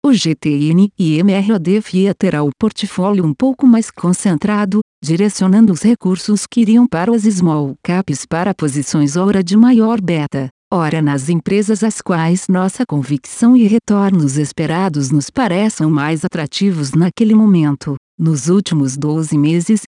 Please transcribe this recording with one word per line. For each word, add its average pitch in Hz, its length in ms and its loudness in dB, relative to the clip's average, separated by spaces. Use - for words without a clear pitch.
o 285 60 4
G 160 240 0
T - 140 -4
I 147 220 0
N 190 280 2
I 160 200 0
M 196 120 2
R 202 220 0
O 208 40 0
D 180 220 0
fia 190 340 -2
terá 156 300 -2
o 147 60 0
portfólio 196 680 -2
um 151 80 0
pouco 262 320 -2
mais 226 240 4
concentrado, 202 920 -2
direcionando 190 680 2
os 160 100 -2
recursos 202 640 -2
que - 140 -4
iriam 233 260 4
para 196 300 -2
as 214 80 -2
small 165 580 0
caps 175 440 -4
para 180 280 -4
posições 147 640 -2
ora 190 260 0
de 180 140 -2
maior 226 460 4
beta, 147 480 -4
ora 160 300 -2
nas 143 280 -2
empresas 196 540 -2
às 220 180 -4
quais 170 460 -2
nossa 190 380 -2
convicção 147 680 0
e 240 100 6
retornos 196 720 0
esperados 151 720 -2
nos 147 200 0
pareçam 196 600 -2
mais 151 360 -2
atrativos 160 680 -4
naquele 185 420 2
momento. 160 640 2
Nos 160 300 0
últimos 156 460 0
doze 151 420 -2
meses 170 440 0